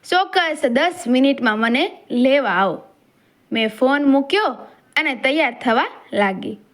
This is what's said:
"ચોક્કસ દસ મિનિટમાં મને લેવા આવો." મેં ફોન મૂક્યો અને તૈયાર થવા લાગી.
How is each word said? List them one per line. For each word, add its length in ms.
"ચોક્કસ 560
દસ 420
મિનિટમાં 520
મને 320
લેવા 380
આવો." 320
મેં 180
ફોન 340
મૂક્યો 420
અને 200
તૈયાર 460
થવા 260
લાગી. 460